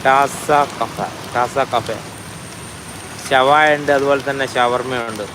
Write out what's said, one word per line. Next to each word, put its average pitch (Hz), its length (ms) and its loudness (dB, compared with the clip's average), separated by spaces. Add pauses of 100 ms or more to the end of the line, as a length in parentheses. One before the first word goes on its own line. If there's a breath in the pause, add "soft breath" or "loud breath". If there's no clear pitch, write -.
ടാസ 135 420 2 (320)
കഫ, 113 180 -4 (380)
ടാസ 120 220 0 (160)
കഫെ. 113 240 -2 (1300)
ഷവായ 147 520 6
ഉണ്ട്, 147 200 0
അതുപോലെ 139 320 2
തന്നെ 135 240 -2
ഷവർമ്മയുണ്ട്. 120 800 0